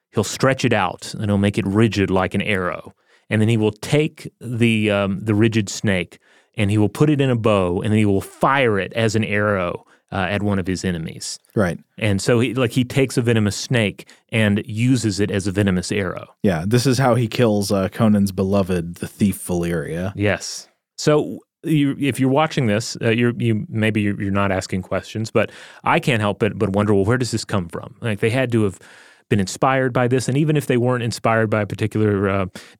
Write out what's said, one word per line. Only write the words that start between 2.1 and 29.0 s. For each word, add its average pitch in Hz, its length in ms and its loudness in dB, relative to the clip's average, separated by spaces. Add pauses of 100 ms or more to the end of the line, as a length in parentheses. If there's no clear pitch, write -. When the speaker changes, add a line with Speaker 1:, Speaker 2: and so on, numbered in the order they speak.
Speaker 1:
like 92 240 0
an 95 80 -2
arrow. 92 520 -4 (340)
And 107 140 2
then 107 60 4
he 117 80 2
will 107 160 2
take - 580 -2 (100)
the, 113 500 0
um, 101 300 0
the 107 140 0
rigid 110 340 2
snake, 92 500 -4 (380)
and 101 140 0
he 107 80 2
will 104 100 2
put 151 220 2
it 143 100 2
in 135 80 2
a 123 80 2
bow, 98 460 2
and 107 100 -2
then 107 60 4
he 107 80 4
will 98 160 2
fire 135 560 0
it 92 160 -4
as 113 200 0
an 110 100 0
arrow, 101 600 -2 (280)
uh, 95 180 -2
at 101 140 -2
one 101 160 0
of 85 80 -6
his 92 160 -4
enemies. - 560 -6 (160)
Speaker 2:
Right. 92 240 0 (180)
Speaker 1:
And 101 240 0
so 123 160 4
he, 113 160 0
like, 127 160 0
he 131 140 0
takes 131 340 0
a 127 40 0
venomous 113 340 2
snake - 520 -2 (220)
and 104 340 2
uses 110 540 0
it 98 140 0
as 101 160 -2
a 95 40 -2
venomous 92 380 0
arrow. 98 380 -4 (160)
Speaker 2:
Yeah, 87 200 2
this 117 220 2
is 127 120 4
how 131 180 4
he 120 100 0
kills, 107 460 0
uh, 95 160 2
Conan's 104 420 2
beloved, 92 640 -2
the - 120 -10
thief 98 340 -2
Valeria. 85 720 -4
Speaker 1:
Yes. - 540 -4 (280)
So 127 440 0 (240)
you, 143 340 2
if 135 220 -2
you're 131 100 2
watching 143 380 0
this, 107 340 -2
uh, 117 80 2
you're, 120 260 2
you, 110 320 -2
maybe 110 320 0
you're, 104 220 -2
you're 98 80 -4
not 98 220 0
asking 95 300 -4
questions, 107 500 -6
but 107 180 0 (320)
I 143 160 2
can't 127 220 0
help 104 180 -2
but, 101 180 0
but 101 140 -2
wonder, 104 240 2
well, 98 100 4
where 120 140 2
does 127 140 -4
this 110 120 -4
come 90 240 -4
from? - 320 -14
Like, 110 200 -4
they 113 100 2
had 123 220 0
to 113 100 2
have 98 160 -2 (500)